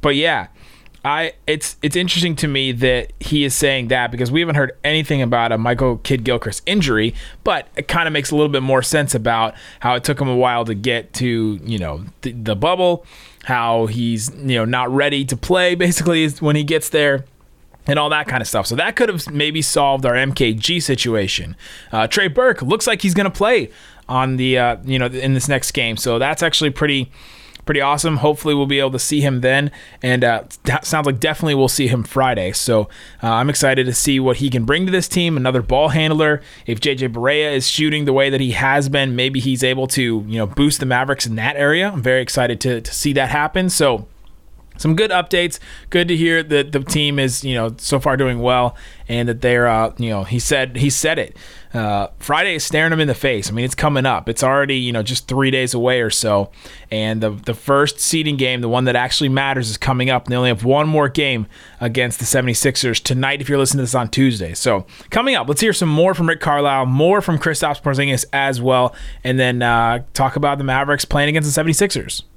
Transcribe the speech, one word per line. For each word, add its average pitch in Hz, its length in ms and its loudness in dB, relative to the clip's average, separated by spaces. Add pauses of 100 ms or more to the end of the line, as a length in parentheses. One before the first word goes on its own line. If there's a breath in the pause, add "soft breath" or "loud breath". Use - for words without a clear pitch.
but 143 160 2
yeah, 147 300 0 (580 soft breath)
I, 151 300 -2 (120)
it's, 151 360 -4
it's 147 140 0
interesting 175 400 0
to 156 120 -2
me 135 240 -2
that 123 480 0
he 147 240 0
is 131 100 -2
saying 135 340 0
that 123 220 0
because 120 200 -2
we 151 100 2
haven't 170 140 0
heard 143 180 0 (100)
anything 151 380 0
about 117 320 2
a 110 60 0
Michael 120 400 0
Kidd-Gilchrist 120 680 -2
injury, 131 500 0 (300 loud breath)
but 175 320 -2
it - 120 -8
kinda 170 220 0
makes 147 200 -2
a 151 40 -2
little 151 160 2
bit 135 120 0
more 131 200 2
sense 143 320 0
about 113 400 0 (260 loud breath)
how 123 140 2
it 120 100 -4
took 143 160 -2
him 139 80 0
a 127 80 0
while 123 280 2
to 110 100 -4
get 117 400 -4
to, 113 500 -2
you 110 140 -4
know, 82 260 -6 (180)
the, 127 100 -6
the 113 220 -4
bubble, 175 500 0 (400 loud breath)
how 117 420 0
he's, 117 480 -2
you 131 220 -2
know, 110 100 0
not 123 240 0
ready 139 340 0
to 131 100 -2
play 180 400 2
basically 170 500 2
is 151 180 -4
when 151 120 2
he 151 80 2
gets 151 280 -2
there 143 340 2 (640)
and 143 120 2
all 147 120 0
that 151 180 -2
kinda 127 160 -2
stuff. 104 220 -2
So 117 100 -4
that 175 180 -2
could 240 140 2
have 175 220 -4
maybe 151 320 -2
solved 139 420 0
our 120 100 2
M 131 200 0
K 117 180 2
G 110 260 -2
situation. 107 800 -2 (340 loud breath)
Uh, 110 160 0
Trey 196 220 0
Burke 233 320 2
looks 185 260 0
like 220 140 0
he's 185 140 0
gonna 196 160 2
play 208 400 0 (360 loud breath)
on 131 300 0
the, 127 220 2
uh, 120 260 2
you 131 140 -2
know, 127 80 0
in 127 260 -2
this 131 160 0
next 135 220 -2
game. 117 260 -2
So 117 220 0
that's 143 240 0
actually 156 280 2
pretty, 139 400 -2 (560 loud breath)
pretty 143 140 0
awesome. 147 360 0
Hopefully 147 380 0
we'll 143 120 0
be 139 140 2
able 135 100 2
to 131 80 -4
see 147 220 0
him 131 220 0
then. 139 280 2 (320 loud breath)
And, 127 220 2
uh, 113 200 0 (200)
that 135 200 -2
sounds 156 220 -2
like 131 140 0
definitely 156 340 0
we'll 135 140 4
see 135 180 0
him 120 160 0
Friday. 110 500 0
So, 110 360 0 (340 loud breath)
uh, 113 60 -2
I'm 117 200 2
excited 131 380 2
to 123 80 -2
see 139 240 2
what 131 200 2
he 139 120 0
can 120 140 0
bring 156 220 0
to 185 60 -2
this 180 140 0
team. 170 300 0
Another 127 260 0
ball 139 280 2
handler. 156 520 2 (240 loud breath)
If 113 140 -2
J 143 140 0
J 127 140 -2
Barea 139 440 0
is 135 160 0
shooting 151 380 0
the 139 60 2
way 139 160 4
that 135 120 0
he 131 120 0
has 135 360 2
been, 135 260 0
maybe 131 260 -2
he's 127 220 0
able 131 260 0
to, 117 380 0
you 110 120 -4
know, 110 80 0
boost 143 340 2
the 131 60 -2
Mavericks 131 400 0
in 113 100 -4
that 120 200 -2
area. 156 340 2
I'm 165 120 -6
very 127 200 2
excited 123 400 -2
to, 123 180 -2
to - 140 -12
see 147 180 -2
that 135 160 2
happen. 156 420 0
So 123 380 0 (680)
some 160 180 2
good 214 140 2
updates. 175 480 0 (320 loud breath)
Good 175 180 2
to 175 80 0
hear 165 260 2
that 147 300 0
the 143 80 0
team 143 380 0
is, 131 260 -2
you 131 100 -2
know, 113 220 -2
so - 240 -2
far 131 160 0
doing 127 240 0
well 123 340 2 (360 loud breath)
and 120 180 -2
that 120 140 -4
they're, 123 260 4
uh, 113 300 2
you 117 100 -2
know, 101 160 -2
he 104 140 -2
said, 127 400 -2
he 143 100 2
said 156 300 0
it. 101 180 -6 (380 loud breath)
Uh, 104 320 -2 (120)
Friday 170 360 0
is 151 100 -4
staring 160 260 2
him 160 80 0
in 156 80 2
the 135 80 0
face. 113 360 -2
I - 20 -6
mean, 117 140 -2
it's 127 80 -4
coming 139 320 2
up. 110 200 0
It's 117 160 -2
already, 139 340 2
you 123 140 -2
know, 113 120 0
just 117 260 -4
three 131 220 2
days 131 240 0
away 123 260 2
or 113 80 0
so. 101 420 0 (400 loud breath)
And 110 320 -2
the, 110 80 0
the 104 220 -6
first 143 480 2
seeding 151 380 0
game, 127 240 0
the 117 80 -2
one 127 160 2
that 123 100 2
actually 127 320 0
matters, 135 400 0
is 107 80 -6
coming 127 320 0
up. 127 160 0
And - 80 -2
they 123 40 0
only 123 120 2
have 110 160 0
one 143 240 4
more 151 220 2
game 131 360 0 (320 loud breath)
against 120 400 -2
the 123 60 -4
seventy-sixers 127 760 0
tonight 135 420 -2
if 127 80 -6
you're 143 80 2
listening 135 220 2
to - 20 0
this 123 120 -4
on 120 140 0
Tuesday. 107 460 0
So 101 320 0 (240 loud breath)
coming 254 240 0
up, 135 120 -2
let's 143 140 -2
hear 220 140 2
some 170 160 0
more 170 240 4
from 165 120 0
Rick 165 140 0
Carlisle, 143 460 2
more 156 340 4
from 165 180 0
Kristaps 151 440 -2
Porzingis 139 500 0
as 139 300 0
well, 127 320 2 (280 loud breath)
and 127 160 0
then, 127 220 2
uh, 120 440 2 (100)
talk 131 220 0
about 143 200 2
the 139 80 -4
Mavericks 139 400 0
playing 143 240 0
against 151 200 0
the 143 40 -2
seventy-sixers. 160 720 0 (140)